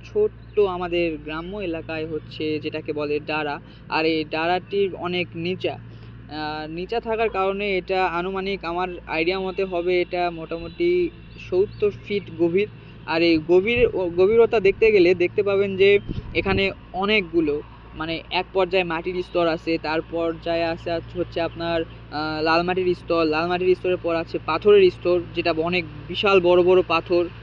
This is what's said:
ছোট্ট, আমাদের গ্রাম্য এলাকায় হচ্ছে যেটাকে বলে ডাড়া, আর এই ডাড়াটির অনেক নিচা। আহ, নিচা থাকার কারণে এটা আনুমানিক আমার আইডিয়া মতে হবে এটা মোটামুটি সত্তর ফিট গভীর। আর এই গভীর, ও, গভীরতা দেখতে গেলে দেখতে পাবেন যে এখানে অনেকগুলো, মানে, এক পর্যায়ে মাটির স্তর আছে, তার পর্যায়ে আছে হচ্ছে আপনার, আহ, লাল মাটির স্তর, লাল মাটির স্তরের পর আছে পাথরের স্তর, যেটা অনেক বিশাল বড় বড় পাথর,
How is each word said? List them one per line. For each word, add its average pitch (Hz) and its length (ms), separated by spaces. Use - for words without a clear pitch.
ছোট্ট, - 560
আমাদের 175 640
গ্রাম্য 165 320
এলাকায় 160 500
হচ্ছে 156 520
যেটাকে 156 340
বলে 147 280
ডাড়া, 151 400
আর 160 140
এই 160 200
ডাড়াটির 180 680
অনেক 175 400
নিচা। 170 400
আহ, - 920
নিচা 180 340
থাকার 226 300
কারণে 196 460
এটা 185 300
আনুমানিক 185 580
আমার 175 240
আইডিয়া 165 340
মতে 190 240
হবে 180 360
এটা 175 300
মোটামুটি 170 800
সত্তর 208 400
ফিট 202 200
গভীর। 170 300
আর 165 160
এই 165 160
গভীর, 208 380
ও, 180 300
গভীরতা 220 440
দেখতে 196 300
গেলে 185 240
দেখতে 180 280
পাবেন 196 340
যে 196 220
এখানে 190 360
অনেকগুলো, 170 720
মানে, 160 360
এক 180 220
পর্যায়ে 185 320
মাটির 170 380
স্তর 175 260
আছে, 160 340
তার 160 180
পর্যায়ে 165 540
আছে 170 260
হচ্ছে 175 260
আপনার, 165 420
আহ, 156 600
লাল 165 200
মাটির 180 320
স্তর, 165 300
লাল 156 240
মাটির 180 260
স্তরের 185 220
পর 170 180
আছে 165 320
পাথরের 190 440
স্তর, 175 300
যেটা 170 240
অনেক 170 260
বিশাল 190 320
বড় 180 220
বড় 185 260
পাথর, 170 340